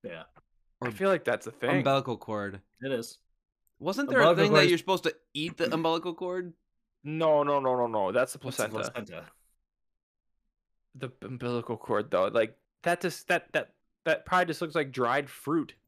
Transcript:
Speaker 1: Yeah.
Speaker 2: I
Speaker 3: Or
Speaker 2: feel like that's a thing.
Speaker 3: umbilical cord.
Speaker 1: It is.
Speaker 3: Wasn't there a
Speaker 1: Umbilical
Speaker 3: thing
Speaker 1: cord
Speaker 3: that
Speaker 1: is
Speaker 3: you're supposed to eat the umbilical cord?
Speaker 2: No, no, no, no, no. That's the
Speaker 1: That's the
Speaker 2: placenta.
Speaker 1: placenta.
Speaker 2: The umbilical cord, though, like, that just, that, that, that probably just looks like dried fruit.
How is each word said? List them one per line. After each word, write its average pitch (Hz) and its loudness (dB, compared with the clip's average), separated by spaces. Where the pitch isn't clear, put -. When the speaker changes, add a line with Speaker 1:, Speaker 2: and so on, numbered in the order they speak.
Speaker 1:
Yeah. 82 -12
Speaker 2:
I 127 -6
Speaker 3:
Or 120 -6
Speaker 2:
feel 190 0
like 180 2
that's 113 -2
a 113 -12
thing. - 0
Speaker 3:
umbilical 131 0
cord. 101 -8
Speaker 1:
It 135 -6
is. 120 -6
Speaker 3:
Wasn't 240 -4
there 269 4
a 170 8
Speaker 1:
Umbilical 165 6
Speaker 3:
thing 156 4
Speaker 1:
cord 151 8
Speaker 3:
that - 8
Speaker 1:
is 175 6
Speaker 3:
you're 170 4
supposed 185 0
to 165 -2
eat 156 -6
the 156 -2
umbilical 165 -2
cord? 180 -8
Speaker 2:
No, 151 2
no, 143 2
no, 131 2
no, 120 2
no. 104 0
That's 123 0
the 147 -16
Speaker 1:
That's 127 -10
the 113 -2
Speaker 2:
placenta. 107 -6
Speaker 1:
placenta. 85 -14
Speaker 2:
The 127 -12
umbilical 120 -6
cord, 107 -2
though, 92 2
like, 113 -2
that 175 0
just, - -6
that, 170 -2
that, 143 -4
that 160 0
probably 180 2
just 160 -6
looks 156 -6
like 143 -2
dried 131 0
fruit. - -4